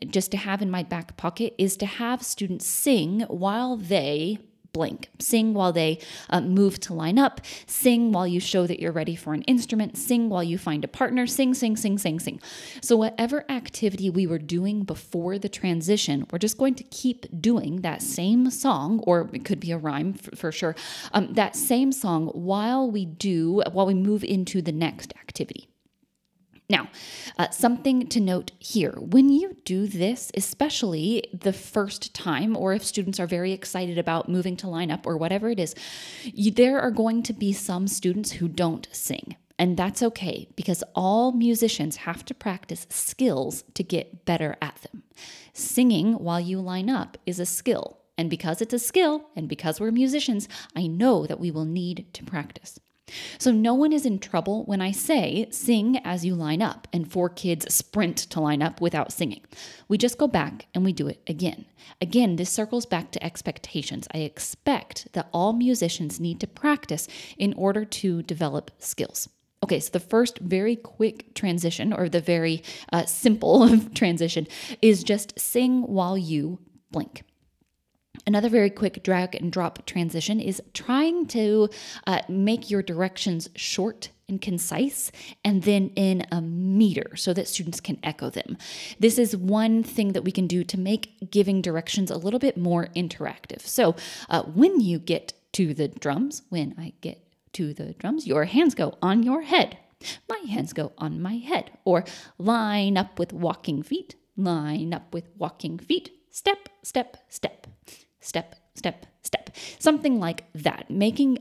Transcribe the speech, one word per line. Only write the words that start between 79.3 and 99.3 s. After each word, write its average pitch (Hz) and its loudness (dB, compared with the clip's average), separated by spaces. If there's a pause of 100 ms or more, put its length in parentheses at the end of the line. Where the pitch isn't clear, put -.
and 170 -4
drop 170 -4
transition 170 -2
is - -4 (120)
trying 311 0
to, 214 4 (360)
uh, 190 2
make 202 0
your 202 0
directions 180 -2
short - -4 (180)
and 196 -4
concise, 180 -2 (340)
and 196 4
then 196 4
in 190 2
a 170 -2
meter 185 2
so 180 0
that 185 -2
students 170 -6
can - -6
echo - -6
them. - -8 (420)
This 220 6
is 226 4
one 214 2
thing 214 -2
that 190 -2
we 185 -2
can 185 2
do 175 0
to 185 -6
make 196 -4
giving 196 4
directions 165 -2
a - -4
little 202 -2
bit 269 0
more 175 0
interactive. 156 -8
So, 165 2 (340)
uh, - 0
when 269 6
you 175 2
get - -4 (200)
to 165 2
the 147 -2
drums, 170 -4
when 156 -4
I 165 -12
get - -12 (300)
to 151 -4
the 147 -10
drums, 294 -4
your 147 4
hands 247 4
go - -2
on 196 4
your 269 0